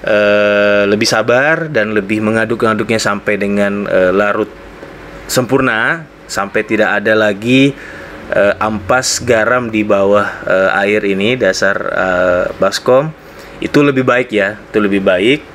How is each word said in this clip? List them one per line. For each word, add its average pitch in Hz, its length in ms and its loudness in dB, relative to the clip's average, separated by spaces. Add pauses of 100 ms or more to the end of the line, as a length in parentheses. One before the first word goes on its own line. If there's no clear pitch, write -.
eh, 104 880 2
lebih 110 160 0
sabar 135 640 2
dan 107 240 -2
lebih 107 240 -2
mengaduk-aduknya 110 800 0
sampai 104 400 -2
dengan, 101 480 -2
eh, 92 240 2
larut 104 400 0 (800)
sempurna, 127 720 0 (240)
sampai 101 400 -4
tidak 104 320 0
ada 107 160 0
lagi, 113 560 2 (640)
eh, 101 240 2
ampas 110 640 -2
garam 117 480 0
di 107 160 0
bawah, 101 400 2 (200)
eh, 95 220 2 (140)
air 104 240 2
ini, 101 320 0
dasar, 98 400 0
eh, 90 640 0 (160)
baskom, 127 480 2 (560)
itu - 160 0
lebih 135 240 2
baik 123 320 0
ya, 101 240 0
itu - 240 -4
lebih 101 160 0
baik. 98 400 2 (160)